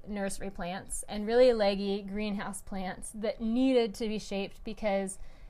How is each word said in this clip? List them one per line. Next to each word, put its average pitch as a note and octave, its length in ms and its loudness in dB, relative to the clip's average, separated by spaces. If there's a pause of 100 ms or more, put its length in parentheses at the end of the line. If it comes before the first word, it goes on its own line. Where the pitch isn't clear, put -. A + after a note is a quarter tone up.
nursery G3 420 -4
plants F3+ 580 -6
and G#3 180 -4
really B3 260 8
leggy G3+ 500 2
greenhouse G3+ 600 -4
plants F#3 520 -6
that G#3+ 260 -4
needed A#3 540 4
to A3+ 140 -4
be G#3+ 100 -2
shaped - 460 -6
because G3 540 -2 (320)